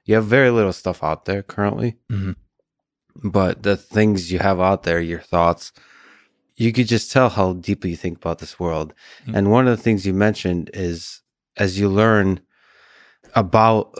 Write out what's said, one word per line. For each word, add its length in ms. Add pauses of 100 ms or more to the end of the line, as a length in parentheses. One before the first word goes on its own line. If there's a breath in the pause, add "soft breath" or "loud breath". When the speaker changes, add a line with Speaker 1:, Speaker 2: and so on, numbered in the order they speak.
Speaker 1:
You 100
have 100
very 240
little 240
stuff 300
out 220
there 180
currently, 520 (160)
Speaker 2:
Mm-hmm. 200 (960)
Speaker 1:
but 340
the 140
things 540
you 80
have 200
out 240
there, 160
your 200
thoughts, 520 (840 soft breath)
you 180
could 140
just 240
tell 180
how 240
deeply 380
you 40
think 220
about 220
this 200
world. 340 (280 loud breath)
Speaker 2:
Mm-hmm. 140
Speaker 1:
And 160
one 160
of 100
the 40
things 240
you 80
mentioned 600
is, 480 (360)
as 220
you 80
learn 540 (960 soft breath)
about 640